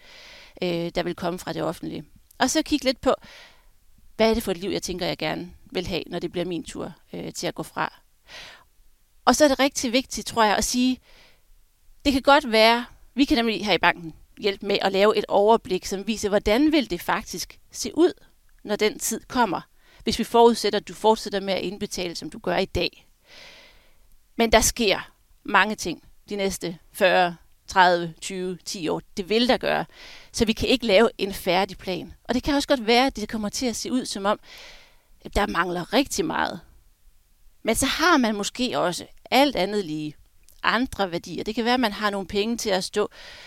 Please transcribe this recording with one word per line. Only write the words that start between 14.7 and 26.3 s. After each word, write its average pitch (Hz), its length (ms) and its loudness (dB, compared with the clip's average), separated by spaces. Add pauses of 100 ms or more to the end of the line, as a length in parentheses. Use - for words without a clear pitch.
at 196 100 2
lave 196 240 4
et 208 120 0
overblik, 202 580 2
som 196 200 -6
viser, 208 220 -2
hvordan 214 440 2
vil 285 180 2
det 175 100 -6
faktisk - 580 -6 (120)
se - 280 -8
ud, 330 140 4 (520)
når 202 120 -4
den 208 220 0
tid - 300 -6
kommer, 190 320 0 (440)
hvis - 140 0
vi 233 60 -2
forudsætter, 233 560 4
at - 80 -8
du 180 60 -14
fortsætter 208 460 0
med 196 140 -2
at - 80 -2
indbetale, 185 520 -6
som 156 160 -10
du 220 80 -14
gør 180 180 -2
i 185 80 2
dag. - 420 -4 (1300)
Men 226 160 2
der 220 80 8
sker - 500 0 (340)
mange 208 300 2
ting - 280 -8 (260)
de 208 80 -6